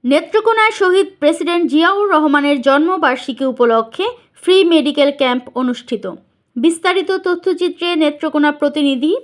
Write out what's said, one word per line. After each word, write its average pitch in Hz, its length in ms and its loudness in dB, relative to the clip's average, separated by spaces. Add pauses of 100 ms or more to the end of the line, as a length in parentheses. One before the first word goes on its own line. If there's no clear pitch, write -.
নেত্রকোনায় 427 640 0
শহীদ 381 360 0 (120)
প্রেসিডেন্ট 330 500 0
জিয়াউর 381 400 2
রহমানের 285 520 2
জন্মবার্ষিকী 269 840 0
উপলক্ষে 233 600 0 (300)
ফ্রি 381 280 2
মেডিকেল 294 480 2
ক্যাম্প 254 320 -2 (120)
অনুষ্ঠিত। 240 560 -6 (440)
বিস্তারিত 339 560 0
তথ্যচিত্রে 349 840 -2
নেত্রকোনা 294 560 0
প্রতিনিধি 294 720 -2